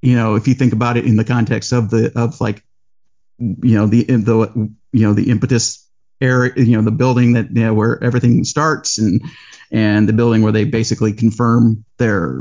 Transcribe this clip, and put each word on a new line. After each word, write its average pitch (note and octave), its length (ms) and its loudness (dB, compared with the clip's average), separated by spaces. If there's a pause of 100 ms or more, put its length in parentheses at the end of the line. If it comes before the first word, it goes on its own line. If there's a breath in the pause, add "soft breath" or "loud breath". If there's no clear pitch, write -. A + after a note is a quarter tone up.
you B2 140 2
know, A2+ 180 0
if A2 140 0
you C3 80 4
think B2+ 180 2
about A#2+ 240 0
it - 80 -2
in A#2 100 2
the G#2+ 80 2
context A#2 500 -2
of A2+ 180 0
the, A2+ 240 0
of, A#2 260 -4
like, A2 220 -4 (760)
you A2+ 380 0
know, G#2 100 2
the, A2 200 2
the, A2+ 680 -2 (200)
you A2 140 2
know, G#2 80 2
the G2+ 160 0
impetus - 580 -2 (320)
area, B2+ 380 0
you A#2+ 180 2
know, A2 60 0
the A2 80 0
building B2 440 2
that, A2+ 220 -2
you A2+ 100 2
know, A2 100 0
where A2+ 280 -2
everything A#2+ 400 2
starts - 540 -2
and, G#2+ 240 0 (500 loud breath)
and G#2+ 380 2
the G#2+ 40 0
building A2+ 280 2
where G#2+ 100 2
they G#2+ 120 0
basically A2 500 -2
confirm A#2 720 0 (120)
their F2 440 -2